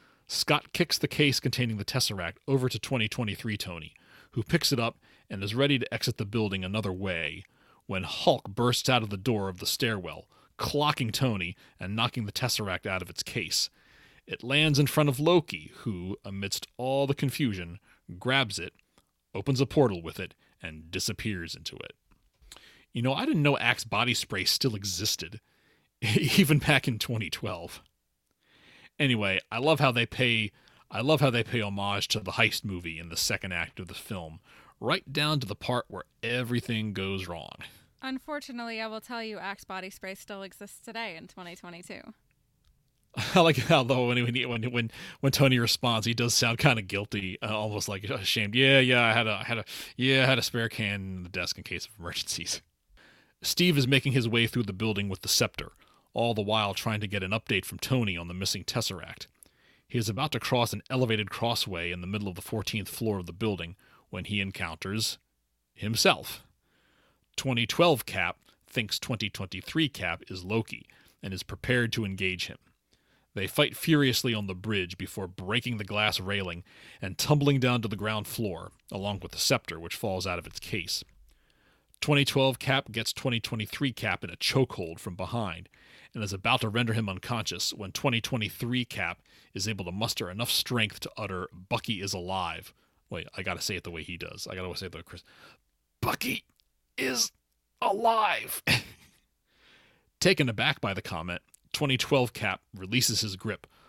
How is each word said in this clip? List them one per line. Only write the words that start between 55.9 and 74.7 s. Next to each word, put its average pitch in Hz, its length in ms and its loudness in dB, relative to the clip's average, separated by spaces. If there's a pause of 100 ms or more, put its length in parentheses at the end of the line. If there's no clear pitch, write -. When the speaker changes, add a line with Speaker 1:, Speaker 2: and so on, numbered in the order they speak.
Speaker 1:
all 117 160 2
the 110 80 0
while 104 320 2
trying 104 280 -2
to 107 60 -4
get 98 160 -2
an 92 80 -4
update 110 360 0
from - 120 -10
Tony 113 380 0
on 85 100 -6
the 87 80 -8
missing 95 300 -4
Tesseract. - 600 -6 (600)
He - 120 -2
is 107 100 0
about 131 240 -2
to - 80 -2
cross 120 320 2
an 104 160 -6
elevated 113 420 2
crossway 95 640 -2
in 90 80 -6
the 87 60 -8
middle 101 200 -4
of 90 100 -6
the 87 60 -12
fourteenth 107 460 -4
floor 107 300 -2
of 90 80 -6
the 87 80 -12
building 95 420 -4 (320)
when 92 160 -8
he 101 160 -2
encounters 95 800 -4 (560)
himself. 110 680 2 (920)
Twenty 117 300 2
twelve 165 400 4
Cap 90 320 -2 (280)
thinks - 320 -2
twenty 110 300 -4
twenty-three 95 600 -2
Cap 87 380 -6
is 92 140 -10
Loki 110 440 -4 (360)
and 98 120 -6
is - 80 -8
prepared 120 500 0
to 113 140 -2
engage 95 400 -4
him. - 120 -14 (760)
They 95 120 -2
fight - 300 2
furiously 139 560 4
on 107 140 -2
the 95 80 -4
bridge 92 420 -2